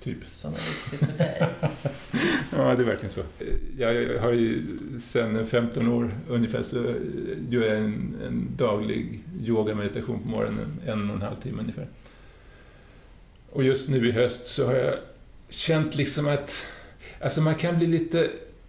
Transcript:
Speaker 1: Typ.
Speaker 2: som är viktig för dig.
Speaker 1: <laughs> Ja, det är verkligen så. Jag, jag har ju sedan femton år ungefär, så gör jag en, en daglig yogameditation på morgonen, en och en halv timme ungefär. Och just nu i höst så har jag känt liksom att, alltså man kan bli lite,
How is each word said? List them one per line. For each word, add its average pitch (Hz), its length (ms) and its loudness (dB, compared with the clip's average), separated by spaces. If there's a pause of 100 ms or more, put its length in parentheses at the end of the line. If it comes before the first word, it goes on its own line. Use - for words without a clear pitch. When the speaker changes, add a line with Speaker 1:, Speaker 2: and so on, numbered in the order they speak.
Speaker 1:
Typ. - 160 -6 (160)
Speaker 2:
som - 200 -10
är - 40 -6 (340)
viktig - 180 0
för 147 100 -8
dig. 165 240 0 (180)
Speaker 1:
<laughs> - 960 -2
Ja, 135 180 4
det 123 80 4
är 120 40 2
verkligen 101 240 -2
så. - 100 -6 (580)
Jag, 117 240 2
jag 123 180 0
har 120 120 4
ju 117 340 4 (340)
sedan 113 460 0
femton 117 420 2
år 120 220 2 (180)
ungefär, 117 340 2
så - 140 -4 (760)
gör 120 160 4
jag 107 120 2
en, 107 380 -2 (100)
en 120 300 -2
daglig 110 640 0 (240)
yogameditation 107 800 0
på - 60 -6
morgonen, 110 580 -2
en 104 240 -2
och 104 60 -2
en 98 60 -4
halv 107 140 -4
timme 113 260 -6
ungefär. 113 240 -6 (1700)
Och 139 120 2
just 135 240 4
nu 127 200 4
i 120 40 2
höst 120 340 2
så 135 200 0
har 123 80 4
jag 131 200 2 (540)
känt - 480 0
liksom 143 320 0
att, - 380 -2 (540)
alltså 147 200 0
man 156 140 6
kan 170 240 2
bli 165 80 4
lite, 165 420 4 (400)